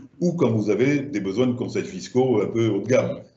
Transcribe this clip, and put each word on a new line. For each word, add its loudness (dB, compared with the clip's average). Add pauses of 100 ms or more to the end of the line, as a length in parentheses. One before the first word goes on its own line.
(200)
ou 2
quand 2
vous 0
avez 2
des -6
besoins 0
de 2
conseils -4
fiscaux 0
un -2
peu 0
haut -2
de -6
gamme. 2 (160)